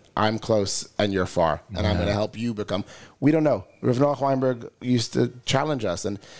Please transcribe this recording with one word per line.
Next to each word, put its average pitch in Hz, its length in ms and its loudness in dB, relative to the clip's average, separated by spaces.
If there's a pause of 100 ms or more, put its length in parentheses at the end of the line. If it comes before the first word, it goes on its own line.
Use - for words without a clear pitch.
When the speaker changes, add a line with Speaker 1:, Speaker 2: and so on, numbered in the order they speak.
(180)
Speaker 1:
I'm 107 200 2
close 104 480 0 (140)
and 101 140 2
you're 92 120 2
far, 82 440 0
and 87 180 -2
I'm 90 80 2
Speaker 2:
Yeah. 87 60 0
Speaker 1:
gonna 101 100 0
help 104 260 -2
you 117 160 -4
become. 104 300 -4 (380)
We 139 100 4
don't 156 140 2
know. 113 180 2 (180)
Rav 123 180 2
Noach 143 200 2
Weinberg 131 500 0 (120)
used 123 320 0
to 123 180 0 (140)
challenge 139 400 0
us, 90 180 -4
and, 104 160 -4 (200)